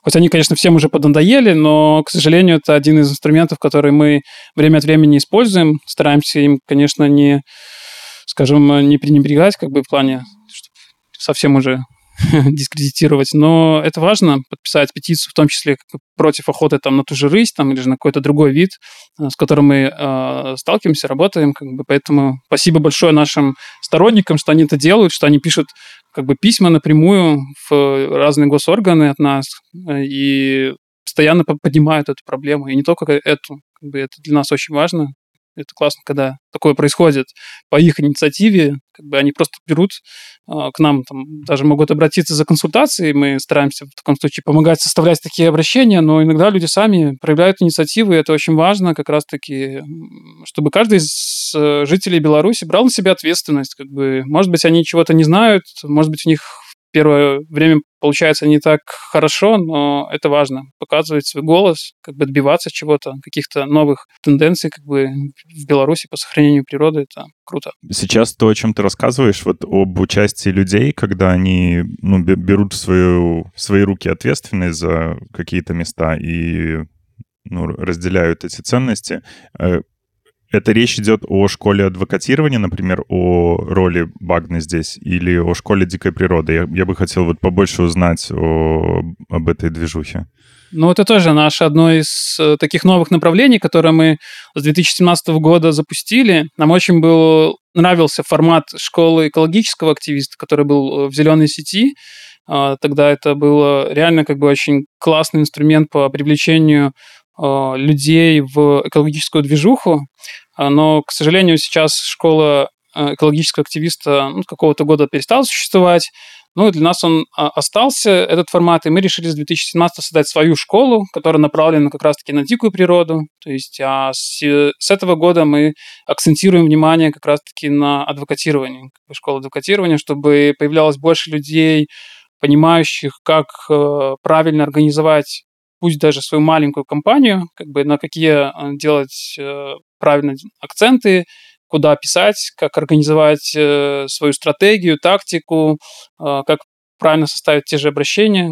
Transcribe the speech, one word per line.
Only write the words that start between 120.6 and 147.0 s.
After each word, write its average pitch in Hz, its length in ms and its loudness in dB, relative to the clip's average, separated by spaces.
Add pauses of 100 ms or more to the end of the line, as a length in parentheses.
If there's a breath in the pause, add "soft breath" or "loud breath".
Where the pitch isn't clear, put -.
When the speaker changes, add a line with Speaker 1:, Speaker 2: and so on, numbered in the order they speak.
Speaker 1:
которая 160 280 0
направлена 151 500 2
как 147 120 -10
раз-таки 147 300 -2
на 143 100 -2
дикую 220 300 -2
природу. 175 480 0 (240)
То 156 60 -12
есть, - 300 -10
а, 135 320 -2
с, - 300 -10
с 147 480 0
этого 190 240 0
года 170 300 2
мы 151 300 2 (320 loud breath)
акцентируем 170 580 2
внимание 156 480 2
как - 140 -20
раз-таки 147 420 -4
на 143 360 -2
адвокатировании, 139 880 -6
как - 160 -20
бы 143 60 -20
школа 139 240 -8
адвокатирования, 160 600 -2
чтобы 147 600 2
появлялось 151 380 0
больше 160 340 -2
людей, 156 560 0 (540 loud breath)
понимающих, 151 720 2 (120)
как, 156 220 0 (240)
э, 143 520 0
правильно 156 420 0
организовать, 151 800 0 (360)
пусть 160 200 -2
даже 143 220 0
свою 151 200 -2
маленькую 151 420 0
компанию, 208 600 0 (100)
как - 140 -16
бы 143 160 -4
на 147 140 0
какие, 160 340 -2 (180)
э, 143 260 -10
делать, 143 640 -4
э, 139 360 -12 (260)
правильно 147 340 0 (260)
акценты, 208 640 0 (440 soft breath)
куда 151 280 2
писать, - 600 -2
как - 220 -4
организовать, 151 800 0
э, 143 520 -2
свою 147 240 -2
стратегию, 180 640 0
тактику, 160 800 -2 (420 loud breath)
э, 143 280 -6
как 151 140 0 (380)
правильно 156 280 2